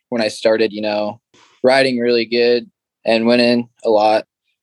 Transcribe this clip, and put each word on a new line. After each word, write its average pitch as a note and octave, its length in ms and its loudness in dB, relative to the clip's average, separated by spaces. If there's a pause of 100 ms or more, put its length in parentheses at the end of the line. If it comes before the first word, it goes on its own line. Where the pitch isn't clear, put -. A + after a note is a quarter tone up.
when A#2 120 -4
I G#2+ 60 -2
started, A2 460 0
you G#2+ 80 -10
know, G#2 400 -4 (420)
riding C3 360 2
really A#2+ 260 0
good A#2+ 440 0 (360)
and A2+ 200 0
winning A#2+ 440 0 (160)
a A2+ 40 -2
lot, G#2+ 360 2 (380)